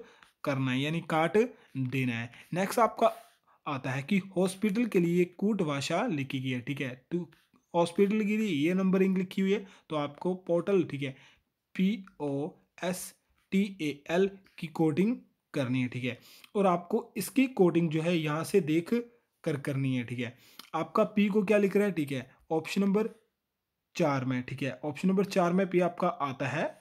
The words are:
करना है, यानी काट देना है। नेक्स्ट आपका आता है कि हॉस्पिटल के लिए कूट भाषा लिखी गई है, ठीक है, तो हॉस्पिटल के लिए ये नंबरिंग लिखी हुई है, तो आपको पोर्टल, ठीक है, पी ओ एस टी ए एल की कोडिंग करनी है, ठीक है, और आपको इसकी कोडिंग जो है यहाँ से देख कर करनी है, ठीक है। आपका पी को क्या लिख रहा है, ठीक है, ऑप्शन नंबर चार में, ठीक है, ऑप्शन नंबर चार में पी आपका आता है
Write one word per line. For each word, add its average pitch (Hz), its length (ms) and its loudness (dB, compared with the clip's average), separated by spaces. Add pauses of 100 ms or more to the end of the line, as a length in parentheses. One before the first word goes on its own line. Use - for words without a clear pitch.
(440)
करना 131 280 0
है, 127 80 0
यानी 156 240 -2
काट 160 340 0 (400)
देना 127 360 -2
है। 117 180 -8 (220)
नेक्स्ट 185 260 -2
आपका 220 320 4 (540)
आता 135 260 -6
है 135 120 -4
कि 202 140 2 (180)
हॉस्पिटल 196 520 0
के 202 120 2
लिए 175 260 4 (120)
कूट 202 260 0
भाषा 151 440 -2
लिखी 139 320 -4
गई 131 100 -4
है, 127 120 -2
ठीक 139 200 -6
है, 127 80 -6 (220)
तो 175 180 -4 (440)
हॉस्पिटल 190 460 2
के 214 180 0
लिए 220 100 0
ये 160 260 2
नंबरिंग 190 440 4
लिखी 190 240 -2
हुई 190 120 2
है, 202 120 -2 (240)
तो 156 80 -4
आपको 147 360 -4 (140)
पोर्टल, 170 380 2
ठीक 135 160 -8
है, 135 140 -6 (600)
पी 190 300 0 (160)
ओ 143 280 -2 (340)
एस 180 300 -6 (380)
टी 190 100 4 (200)
ए 147 280 -6
एल 190 200 2 (280)
की 170 120 -10
कोडिंग 165 460 2 (380)
करनी 131 280 0
है, 123 60 0
ठीक 123 160 -8
है, 120 140 -4 (380)
और 196 120 4
आपको 180 500 0
इसकी 254 320 2
कोडिंग 170 400 4
जो 156 120 0
है 175 160 0
यहाँ 151 280 -2
से 196 180 2
देख 160 300 0 (500)
कर 151 160 -2
करनी 135 360 -2
है, 123 100 -2
ठीक 120 140 -8
है। 117 160 -6 (400)
आपका 165 300 2
पी 208 240 2
को 208 140 2
क्या 208 140 4
लिख 202 180 2
रहा 202 100 4
है, 202 80 0
ठीक 143 180 -4
है, 127 180 -8 (220)
ऑप्शन 160 300 -2
नंबर 202 280 2 (840)
चार 139 300 0
में, 127 180 -2
ठीक 131 200 -8
है, 131 220 -6
ऑप्शन 151 220 -2
नंबर 190 200 2
चार 175 260 2
में 190 160 2
पी 180 120 2
आपका 175 260 0
आता 139 400 -4
है 170 340 -2